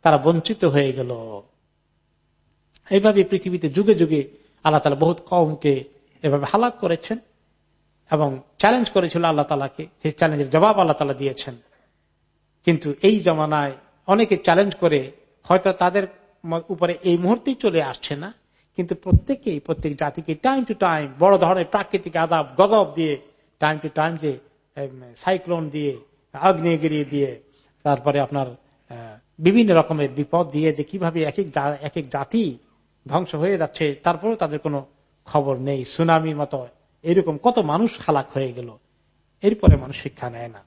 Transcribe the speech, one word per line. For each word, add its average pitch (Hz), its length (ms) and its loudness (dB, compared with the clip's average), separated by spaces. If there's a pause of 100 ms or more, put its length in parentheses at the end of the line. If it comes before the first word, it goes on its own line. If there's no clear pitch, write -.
তারা 151 160 6
বঞ্চিত 165 460 0
হয়ে 139 280 2
গেল। 117 500 -10 (1500)
এইভাবে 202 340 4
পৃথিবীতে 180 440 -4
যুগে 196 260 2
যুগে 156 340 0 (360)
আল্লাহ 151 180 4
তাআলা 139 160 0
বহুত 170 220 2
কওমকে 151 640 0 (380)
এভাবে 143 300 0
হালাক 233 260 0
করেছেন 180 400 -4 (920)
এবং 143 300 0 (180)
চ্যালেঞ্জ 233 320 2
করেছিল 170 340 0
আল্লাহ 151 200 0
তাআলাকে, 143 420 -6 (160)
সেই 156 100 -2
চ্যালেঞ্জের 147 380 0
জবাব 202 280 4
আল্লাহ 160 180 2
তাআলা 139 180 -2
দিয়েছেন। 131 420 -8 (1080)
কিন্তু 156 380 0
এই 208 180 4
জমানায় 151 520 0 (340)
অনেকে 208 300 4
চ্যালেঞ্জ 185 380 2
করে, 147 380 0 (300)
হয়তো 185 300 2
তাদের 185 340 0 (380)
ম-, 165 240 -4
উপরে 175 340 -2
এই 175 160 2
মুহূর্তেই 220 360 0
চলে 170 280 0
আসছে 139 340 -8
না, 185 180 -14 (420)
কিন্তু 175 180 -4
প্রত্যেকেই, 190 680 0
প্রত্যেক 156 360 -6
জাতিকে 156 460 -6
time 262 220 0
to 220 140 -6
time 160 280 0 (120)
বড় 190 200 6
ধরনের 175 260 2
প্রাকৃতিক 185 520 -4
আযাব, 160 300 0 (100)
গজব 196 380 4
দিয়ে, 156 240 -2 (420)
time 151 200 0
to 156 160 -10
time 160 200 -2
যে, 147 220 -6 (380)
এম, 131 400 -14
সাইক্লোন 175 520 -4
দিয়ে, 143 280 -4 (360)
আগ্নেয়গিরি 160 720 0
দিয়ে, 135 360 -4 (420)
তারপরে 143 380 0
আপনার, 135 260 -4
আহ, 117 720 -20 (200)
বিভিন্ন 196 360 4
রকমের 156 360 2
বিপদ 147 400 -2
দিয়ে 151 220 0
যে 143 120 -4
কিভাবে 165 380 -4
এক 147 160 -4
এক 175 120 -4
জা-, 143 300 -2
এক 147 140 -10
এক 151 140 -8
জাতি 139 500 -4 (500)
ধ্বংস 165 260 -2
হয়ে 175 240 -2
যাচ্ছে, 151 360 -2
তারপরেও 175 420 -2
তাদের 151 220 -4
কোনো 143 280 -6 (380)
খবর 139 320 0
নেই। 131 280 -4
সুনামির 160 520 0
মতো 143 320 -8 (340)
এরকম 165 360 0
কত 247 200 2
মানুষ 185 480 0
হালাক 143 240 0
হয়ে 135 220 -4
গেল, 117 260 -14 (640)
এরপরে 208 340 6
মানুষ 139 260 -10
শিক্ষা - 280 -12
নেয় 117 180 -14
না। 113 180 -20